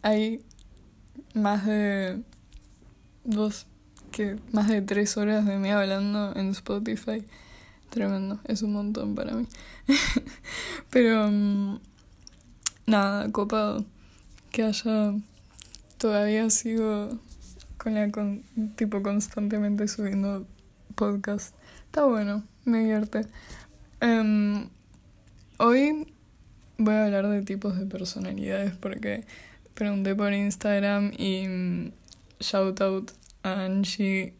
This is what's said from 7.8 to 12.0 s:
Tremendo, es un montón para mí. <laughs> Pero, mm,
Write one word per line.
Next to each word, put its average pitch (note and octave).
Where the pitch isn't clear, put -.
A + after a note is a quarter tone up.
Tremendo, G3
es G#3
un G#3
montón G#3
para -
mí. A3+
<laughs> -
Pero, A3+
mm, G3+